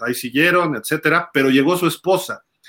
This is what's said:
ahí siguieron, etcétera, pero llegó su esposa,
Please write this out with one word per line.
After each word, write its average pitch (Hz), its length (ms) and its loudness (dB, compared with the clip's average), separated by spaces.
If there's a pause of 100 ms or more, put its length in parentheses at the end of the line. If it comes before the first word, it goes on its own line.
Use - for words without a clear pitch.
ahí 123 140 -4
siguieron, 156 600 0
etcétera, 156 560 -2
pero 135 180 2
llegó 139 260 4
su 180 100 0
esposa, - 580 -2 (240)